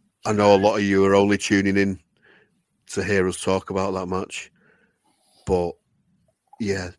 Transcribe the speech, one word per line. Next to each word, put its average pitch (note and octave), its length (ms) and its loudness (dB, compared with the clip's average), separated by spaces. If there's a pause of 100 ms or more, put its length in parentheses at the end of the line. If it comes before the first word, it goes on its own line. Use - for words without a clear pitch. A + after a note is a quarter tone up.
(240)
I A2 80 -2
know G#2 220 6
a - 20 8
lot G2+ 200 2
of G#2 60 -2
you G2 220 2
are G2 100 4
only G2+ 240 4
tuning G2 380 0
in G2 240 -2 (880)
to - 160 -6
hear F#2+ 240 0
us F2 140 -8
talk F#2+ 280 -4
about F#2+ 240 -4
that F#2 120 -8
match, - 440 -10 (960)
but F2 260 -2 (880)
yeah, F#2+ 380 -6